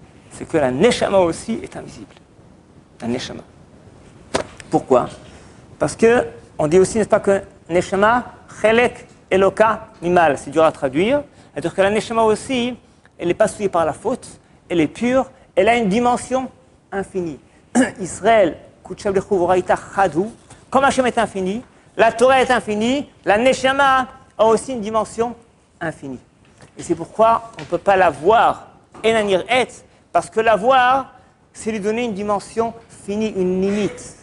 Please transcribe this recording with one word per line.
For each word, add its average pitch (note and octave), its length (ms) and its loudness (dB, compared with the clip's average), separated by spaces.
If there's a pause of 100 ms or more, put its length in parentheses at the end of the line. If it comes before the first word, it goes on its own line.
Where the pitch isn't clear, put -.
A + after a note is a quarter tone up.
(300)
c'est - 180 -14
que - 80 -4
la C#3 140 2
Neshama G3 480 2
aussi F3+ 440 -2
est - 140 -16
invisible. - 380 -18 (880)
La A#2 80 -8
Neshama. - 340 -8 (1300)
Pourquoi ? - 380 2 (680)
Parce D3+ 160 -4
que A#3 320 2 (320)
on D#3 100 0
dit E3+ 100 4
aussi, F#3 200 2
n'est-ce G3+ 100 0
pas, G#3 120 2
que G3 220 0 (260)
Neshama, F#3+ 640 0 (300)
Chelek, A3+ 440 0 (240)
Eloka, F#3+ 580 2 (120)
Mimal. E3+ 380 2
C'est - 120 -14
dur D#3 140 2
à D3+ 80 4
traduire. F#3+ 500 -2 (300)
C'est-à-dire D#3+ 220 -6
que G3 80 0
la G3 80 2
Neshama A3+ 320 -2
aussi, A#3 540 -2 (420)
elle F3 100 -4
n'est F3 60 0
pas G#3+ 140 2
souillée G3+ 200 -4
par E3+ 160 0
la D3+ 80 -2
faute. - 340 -6 (420)
Elle E3+ 120 0
est D3 80 2
pure. B3+ 420 -2 (260)
Elle G3 120 4
a A#3 80 4
une A3+ 120 0
dimension B3 600 0 (420)
infinie. F#3 480 -8 (300)
<clears throat> A#3+ 320 -2
Israël, F#3+ 560 2 (280)
Kutchav G3 300 -8
Lechu G3 220 0
Voraita F3+ 400 2 (180)
Chadhu. F#3 300 0 (460)
Comme C4+ 140 2
Hachem B3+ 220 2
est A#3 120 -2
infini, G3 440 -4 (340)
la A3 140 4
Torah B3+ 320 4
est A3 80 -2
infinie, A#3 580 -2 (160)
la G3 140 2
Neshama C4 720 2 (280)
a G#3+ 100 4
aussi A3 260 0
une A#3+ 80 -8
dimension A3 560 -6 (440)
infinie. D3+ 380 -10 (580)
Et D3+ 60 -16
c'est E3 140 -2
pourquoi A3 640 0
on D#3 40 -14
ne C#3 40 -14
peut E3+ 120 -4
pas G3 180 2
la F3+ 140 4
voir, D#3 580 2 (360)
Enanir G#3 460 0
Et, B3 180 0 (440)
parce E3+ 160 -2
que A3 120 -4
la A3 160 4
voir, B3+ 560 2 (400)
c'est - 180 -10
lui A3 80 -4
donner A3 260 -4
une A3+ 100 -6
dimension G#3 600 -4 (140)
finie, G#3+ 480 -6
une F#3 240 0
limite, G3+ 640 -4